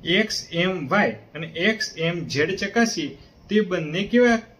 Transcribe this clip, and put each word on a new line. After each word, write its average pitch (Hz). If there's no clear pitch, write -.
એક્સ 202
એમ 170
વાય 160
અને -
એક્સ 180
એમ 165
ઝેડ 151
ચકાસીએ 208
તે 214
બંને 175
કેવા? 233